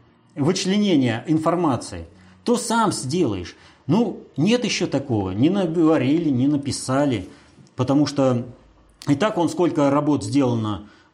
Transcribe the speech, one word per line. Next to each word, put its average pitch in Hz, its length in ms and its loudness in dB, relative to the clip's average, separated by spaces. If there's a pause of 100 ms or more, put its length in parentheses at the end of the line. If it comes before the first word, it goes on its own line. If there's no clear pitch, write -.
(340)
вычленения 170 920 0
информации, 156 760 -2 (400)
то 233 140 2
сам 220 340 0
сделаешь. 127 640 -2 (300)
Ну, 190 320 2 (180)
нет 226 280 2
ещё 180 220 -2
такого. 110 440 -2
Не 113 180 2
наговорили, 160 800 2
не 127 200 2
написали. 139 800 -2 (480)
Потому 135 300 2
что 131 380 0 (640)
и 147 60 6
так 208 240 -2
вон 165 100 2
сколько 151 420 0
работ 143 340 0
сделано 110 640 -2 (260)